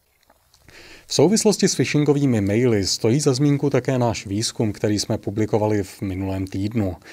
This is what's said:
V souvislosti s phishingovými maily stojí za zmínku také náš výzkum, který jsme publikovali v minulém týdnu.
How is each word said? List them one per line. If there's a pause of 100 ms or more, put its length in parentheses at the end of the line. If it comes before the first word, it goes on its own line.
(1080)
V
souvislosti
s
phishingovými
maily
stojí
za
zmínku
také
náš
výzkum,
který
jsme
publikovali
v
minulém
týdnu. (160)